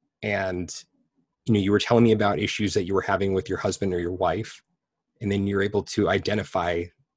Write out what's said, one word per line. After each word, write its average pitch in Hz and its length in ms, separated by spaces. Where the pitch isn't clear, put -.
and, 95 600
you 113 80
know, 104 60
you 98 120
were 104 60
telling 117 260
me 113 80
about 104 260
issues 101 360
that 98 100
you 95 100
were 92 80
having 98 320
with 92 140
your 92 100
husband 95 360
or 90 60
your 87 120
wife, 92 500
and 104 100
then 101 160
you're 98 160
able 101 200
to 98 260
identify 90 760